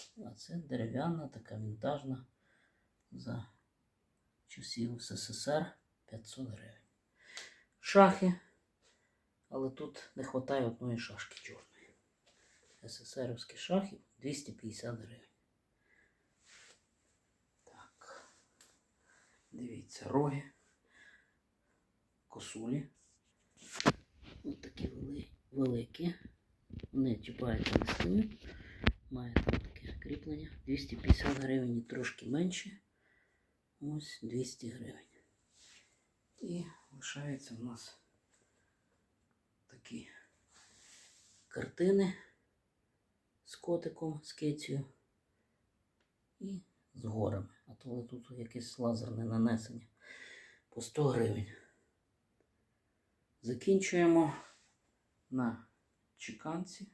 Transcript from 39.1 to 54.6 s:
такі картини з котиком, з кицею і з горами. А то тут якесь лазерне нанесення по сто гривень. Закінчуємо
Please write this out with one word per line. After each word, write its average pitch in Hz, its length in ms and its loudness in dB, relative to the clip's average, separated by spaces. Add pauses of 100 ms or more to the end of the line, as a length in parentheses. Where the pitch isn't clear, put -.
такі - 260 -10 (1400)
картини 190 680 4 (1300)
з - 120 -16
котиком, 165 640 -2
з - 100 -14
кицею 147 520 -2 (1500)
і 190 220 -6 (340)
з 110 100 -14
горами. 101 440 0 (180)
А - 80 -18
то 123 280 -8
тут 120 280 -12
якесь 120 480 -8
лазерне 113 460 0
нанесення 113 640 2 (800)
по - 120 -10
сто - 240 2
гривень. 113 480 4 (1900)
Закінчуємо 170 920 6 (920)